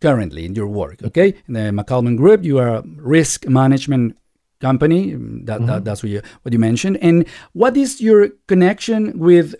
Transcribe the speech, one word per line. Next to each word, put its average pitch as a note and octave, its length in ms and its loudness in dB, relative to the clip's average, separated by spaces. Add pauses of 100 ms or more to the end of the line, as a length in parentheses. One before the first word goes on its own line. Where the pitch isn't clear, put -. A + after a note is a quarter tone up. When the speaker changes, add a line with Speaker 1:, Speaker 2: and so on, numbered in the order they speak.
Speaker 1:
currently E2 440 -2
in F2+ 100 -10
your G#2 140 -6
work, G2+ 340 -8
okay? F#3 320 0 (140)
In C3 60 -8
the G#2+ 160 -4
McCalman A#2+ 460 -2
Group, F3 280 4
you C#3+ 140 0
are B2 100 0
a A2 140 -4 (140)
risk D3+ 500 -2
management C3 720 0 (440)
company, D#3+ 520 0
mm, A#2 340 -12
that, G#2+ 140 -8
that, A#2 60 -2
Speaker 2:
Mm-hmm. G#2+ 180 -4
Speaker 1:
that's G#2 180 -8
what G#2+ 80 -6
you, G2+ 120 -8 (200)
what B2 100 -6
you A#2 60 0
mentioned. A#2 440 0
And E3+ 240 4 (260)
what A#3+ 240 0
is C#4 240 -2
your G#3+ 280 4 (180)
connection G#3 720 0
with, E3+ 420 4